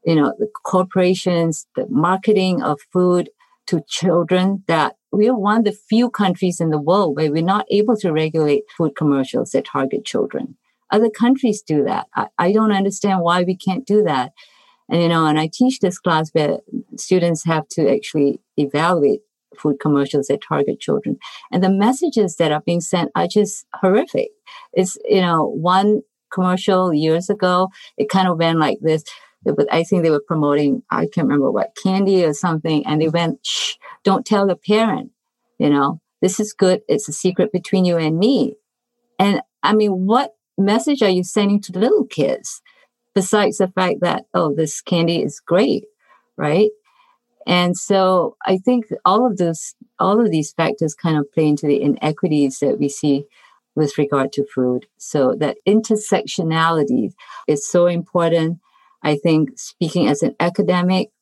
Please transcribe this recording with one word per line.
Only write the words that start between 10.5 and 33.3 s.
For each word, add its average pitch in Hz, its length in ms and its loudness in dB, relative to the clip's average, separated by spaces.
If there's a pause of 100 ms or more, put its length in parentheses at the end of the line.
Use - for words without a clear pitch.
Other 220 180 2
countries 233 520 0
do 147 220 0
that. - 320 -4
I, - 120 -4 (100)
I 180 140 2
don't 220 200 2
understand 196 500 0
why 175 220 2
we 185 120 -2
can't 190 300 -4
do 208 180 2
that. 139 300 -2 (540)
And, 170 140 0
you 170 60 2
know, 165 200 2
and 151 120 2
I 160 120 -2
teach 254 280 0
this 185 200 -2
class 160 320 0
where 151 280 0 (360)
students 170 500 0
have 160 240 0
to 143 220 0
actually 139 480 0 (180)
evaluate 147 640 0 (340)
food 143 240 -2
commercials 139 480 0
that 143 200 -2
target 143 320 -2
children. - 380 -4 (340)
And 180 120 0
the 185 60 2
messages 214 680 0
that 156 140 0
are 151 100 -2
being 175 200 -2
sent 170 340 -2
are 170 120 0
just - 380 0 (100)
horrific. - 540 0 (440)
It's, 185 320 0
you 190 160 4
know, 165 240 2
one 196 560 2 (300)
commercial 185 640 0
years 160 360 0
ago, 190 400 0 (280)
it - 120 -2
kind 185 180 2
of 170 100 0
went 165 220 2
like 139 220 0
this. 156 220 0 (400)
But 143 280 0
I 165 120 2
think 175 200 0
they 165 60 2
were 147 100 2
promoting, 147 720 0
I - 160 -2
can't 160 200 -2
remember 135 220 2
what, - 320 -4
candy 190 440 2
or 151 80 0
something. 160 520 -2
And - 160 0
they 160 60 2
went, 165 340 -2